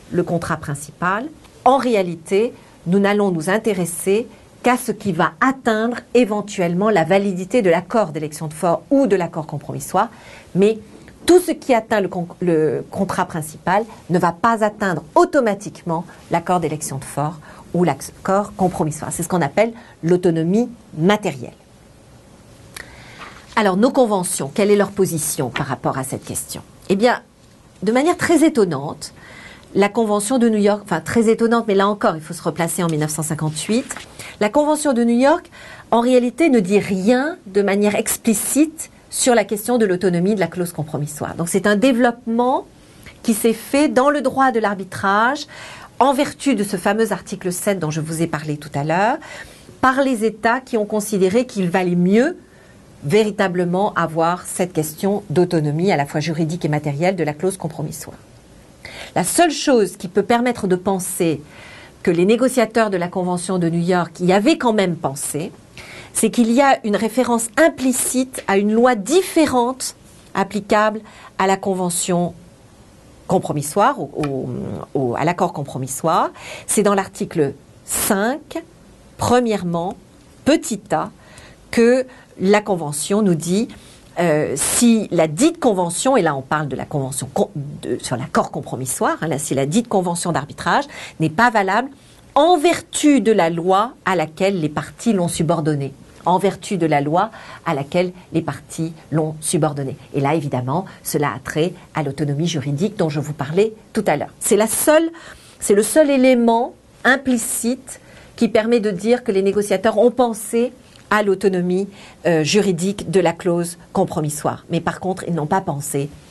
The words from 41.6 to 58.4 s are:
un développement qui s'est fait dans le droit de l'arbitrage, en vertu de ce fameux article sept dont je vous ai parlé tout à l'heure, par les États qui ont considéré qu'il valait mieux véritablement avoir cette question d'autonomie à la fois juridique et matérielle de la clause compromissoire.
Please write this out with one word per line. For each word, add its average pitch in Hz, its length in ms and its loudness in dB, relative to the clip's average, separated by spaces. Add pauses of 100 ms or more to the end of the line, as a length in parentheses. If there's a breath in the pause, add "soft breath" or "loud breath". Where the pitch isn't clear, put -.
un 208 80 4
développement 240 880 0 (560 loud breath)
qui 226 140 0
s'est 226 180 2
fait 285 360 0
dans 254 200 2
le 294 120 2
droit 262 300 2
de 226 80 0
l'arbitrage, 208 840 0 (540 loud breath)
en 269 140 4
vertu 269 420 0
de 202 80 0
ce 196 140 -4
fameux 208 340 0
article 185 400 -6
sept 196 260 -2
dont 156 140 -4
je 156 100 -4
vous 160 220 -4
ai 165 40 0
parlé 151 300 -6
tout - 160 -14
à 143 100 -2
l'heure, 196 340 0 (640 loud breath)
par 262 200 4
les 254 240 0
États 226 360 0
qui 247 160 -4
ont 208 80 0
considéré 208 600 0
qu'il 190 240 -2
valait 180 260 0
mieux 208 420 4 (680 loud breath)
véritablement 185 880 0
avoir 165 520 0
cette - 280 -4
question 160 560 -4
d'autonomie 170 640 0
à 160 60 2
la 143 80 0
fois 151 160 -4
juridique 165 440 -4
et 151 40 -2
matérielle 151 460 -2
de 165 80 -2
la 151 100 -4
clause 185 240 -4
compromissoire. - 600 -10 (960 loud breath)